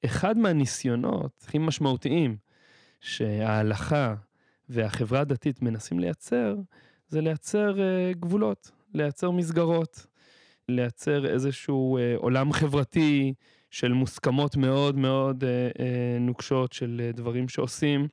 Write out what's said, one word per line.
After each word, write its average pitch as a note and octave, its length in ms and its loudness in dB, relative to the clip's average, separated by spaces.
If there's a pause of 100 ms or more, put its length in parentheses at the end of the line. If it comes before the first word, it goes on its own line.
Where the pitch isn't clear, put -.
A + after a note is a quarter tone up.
אחד F#3+ 340 0
מהניסיונות C#3+ 1080 0
הכי - 120 -2
משמעותיים C#3+ 760 0 (640)
שההלכה G#2+ 1120 0 (540)
והחברה A#2 520 -2
הדתית C#3 420 -2
מנסים A2+ 360 -2
לייצר, G#3+ 580 -2 (520)
זה D#3 120 -2
לייצר, G3 600 -2
אה, F#3 320 0
גבולות, G3 580 -2 (240)
לייצר D3+ 360 0
מסגרות, E3 760 0 (600)
לייצר B2+ 580 0
איזשהו, C3 720 0
אה, A#2+ 180 2
עולם C3 360 2
חברתי C#3+ 840 2 (360)
של B2 220 0
מוסכמות C3 640 0
מאוד C#3 400 2
מאוד, C3+ 480 0
אה, B2 260 0 (100)
אה, B2 400 -2
נוקשות B2 520 0
של, A#2+ 320 -6
אה, A#2 80 -4
דברים A#2+ 360 -4
שעושים C#3+ 640 0